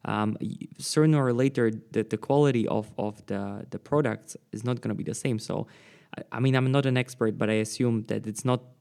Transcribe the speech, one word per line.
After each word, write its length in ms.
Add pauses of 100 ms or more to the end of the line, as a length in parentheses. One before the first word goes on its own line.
um, 340
y-, 160 (220)
sooner 480
or 80
later, 380 (220)
the, 100
the 140
quality 500
of, 320
of 260
the, 460
the 80
products 580 (140)
is 120
not 180
gonna 120
be 100
the 120
same. 240
So, 260 (500)
I, 60 (120)
I 60
mean, 160
I'm 160
not 140
an 120
expert, 380
but 140
I 40
assume 560
that 180
it's 180
not 160 (200)